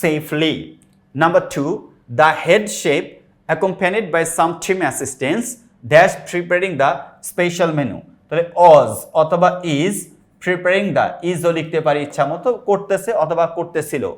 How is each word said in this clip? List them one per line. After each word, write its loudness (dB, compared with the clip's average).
safely। -2
Number 4
two, -4
The 6
head 4
chef -2
accompanied -2
by 0
some 2
team 0
assistants, -4
dash 4
preparing -2
the 2
special 0
menu। -4
তাহলে -2
was 8
অথবা 2
is 0
preparing 0
the, -2
is -2
ও 2
লিখতে -4
পারি 0
ইচ্ছা -2
মতো, -4
করতেছে -2
অথবা 0
করতেছিল। -6